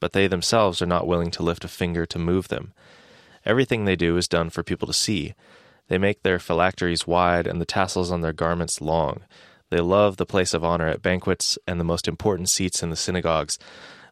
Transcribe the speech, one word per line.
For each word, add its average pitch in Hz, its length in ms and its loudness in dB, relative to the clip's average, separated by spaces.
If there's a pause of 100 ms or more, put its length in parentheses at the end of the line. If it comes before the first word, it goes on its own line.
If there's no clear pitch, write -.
but - 140 -2
they 98 120 4
themselves 92 560 2
are 87 40 -2
not 87 200 0
willing 85 240 0
to 85 140 -6
lift 85 200 -2
a 80 40 -10
finger 85 380 -4
to - 120 -8
move 87 300 0
them. - 240 -8 (720)
Everything 117 400 0
they 95 100 2
do 85 220 2
is 90 100 0
done 82 240 0
for 85 140 -4
people - 240 -4
to 80 40 -6
see. 90 420 -2 (520)
They 92 100 0
make 98 280 0
their 92 160 2
phylacteries 87 680 0
wide 87 400 2
and 87 140 -4
the 82 40 -2
tassels 92 460 -2
on 87 100 -2
their 80 120 -2
garments 85 480 -2
long. 78 400 0 (500)
They 87 80 2
love 95 380 4
the 92 100 -2
place 92 280 0
of 82 100 0
honor 85 240 2
at - 140 -2
banquets 92 540 0 (120)
and 87 100 -2
the 85 60 0
most 85 240 -2
important 87 420 0
seats - 320 -2
in 87 80 -4
the 80 60 -6
synagogues. 82 600 -2 (560)